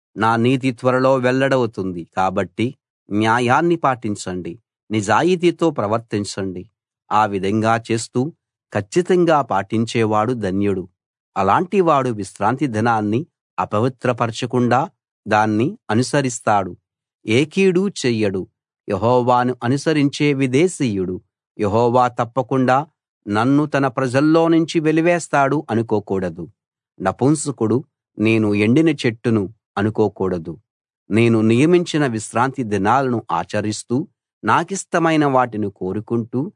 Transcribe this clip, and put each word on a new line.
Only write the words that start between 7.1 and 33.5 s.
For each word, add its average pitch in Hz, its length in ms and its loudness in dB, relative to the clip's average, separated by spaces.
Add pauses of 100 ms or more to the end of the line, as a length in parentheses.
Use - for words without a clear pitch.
ఆ 107 140 4
విధంగా 107 680 0
చేస్తూ 127 420 -4 (400)
కచ్చితంగా 165 680 2
పాటించేవాడు 110 920 -2
ధన్యుడు." 98 560 -2 (480)
అలాంటివాడు 139 720 2
విశ్రాంతి 107 580 -4
దినాన్ని 110 580 -2 (340)
అపవిత్రపరచకుండా 120 1300 -2 (380)
దాన్ని 107 500 0 (120)
అనుసరిస్తాడు. 110 880 -2 (480)
ఏ 120 200 2
కీడు 190 440 2
చెయ్యడు. 107 580 -2 (420)
యెహోవాను 123 760 2
అనుసరించే 143 680 0
విదేశీయుడు, 127 880 -2 (380)
"యెహోవా 117 480 2
తప్పకుండా 127 800 -2 (400)
నన్ను 127 380 2
తన 139 220 -2
ప్రజల్లో 139 600 2
నుంచి 165 320 2
వెలివేస్తాడు" 156 880 2
అనుకోకూడదు. 98 760 -2 (540)
నపుంసకుడు, 131 840 0 (360)
"నేను 110 340 2
ఎండిన 120 360 4
చెట్టును" 117 640 -2 (240)
అనుకోకూడదు. 95 800 -2 (540)
నేను 113 300 4
నియమించిన 147 640 2
విశ్రాంతి 117 560 -4
దినాలను 113 680 0
ఆచరిస్తూ, 107 760 -4 (360)